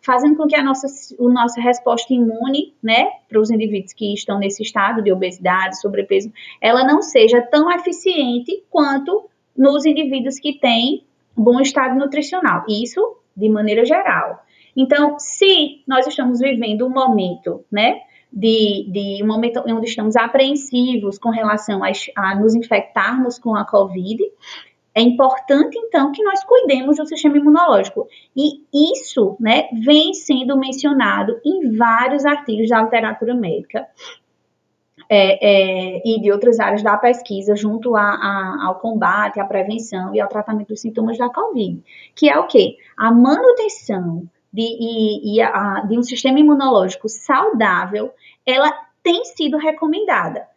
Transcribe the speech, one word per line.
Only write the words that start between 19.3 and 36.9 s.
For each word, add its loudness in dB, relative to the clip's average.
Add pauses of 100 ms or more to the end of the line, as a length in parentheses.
onde -4
estamos -2
apreensivos -2
com -4
relação -4
a, -2 (240)
a -2
nos 2
infectarmos -2
com -4
a -2
covid, -2 (720)
é 0
importante, 2
então, 0
que -8
nós 0
cuidemos 2
do -6
sistema 0
imunológico. 2 (280)
E -2 (280)
isso, -2
né, 0 (160)
vem 4
sendo -2
mencionado -2
em -2
vários 0
artigos -2
da 4
literatura -2
médica, -6 (1200)
é, 2
é, -10
e -2
de 2
outras 2
áreas 0
da 2